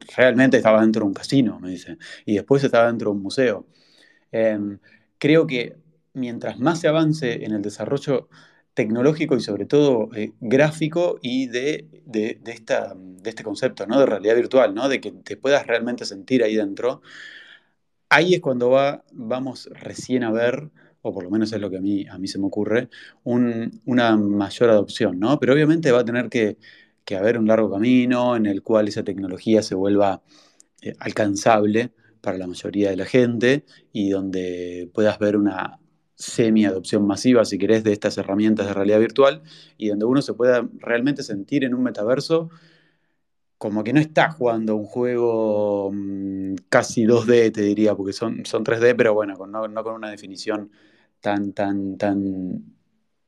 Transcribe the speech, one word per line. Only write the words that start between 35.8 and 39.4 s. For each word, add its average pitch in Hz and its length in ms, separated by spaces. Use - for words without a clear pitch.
semi-adopción 107 920
masiva, 107 380
si 98 120
querés, 107 260
de 107 100
estas 104 260
herramientas 104 480
de 101 60
realidad 101 260
virtual 135 420